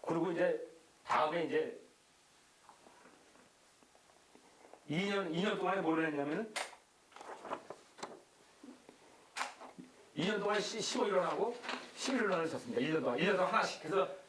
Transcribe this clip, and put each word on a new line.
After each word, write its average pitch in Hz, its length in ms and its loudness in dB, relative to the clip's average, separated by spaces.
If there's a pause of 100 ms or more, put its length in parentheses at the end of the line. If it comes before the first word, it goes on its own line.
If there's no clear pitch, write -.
그리고 165 300 0
이제 170 280 2 (440)
다음에 160 400 2
이제 151 360 -2 (3000)
이 175 200 0
년, 196 240 0
이 165 100 0
년 208 160 2
동안에 180 220 2
뭘 160 260 2
했냐면은 151 460 -2 (3500)
이 151 100 -2
년 202 160 0
동안에 208 200 2
시-, 220 200 -4
십오 247 260 0
일원하고 190 500 2 (380)
십일 262 280 0
일원을 180 260 2
줬습니다. 120 320 -2
일 151 120 2
년 156 100 2
동안. 127 160 2
일 - 80 4
년 202 100 6
동안 185 180 4
하나씩 - 300 2
해서 185 240 2 (200)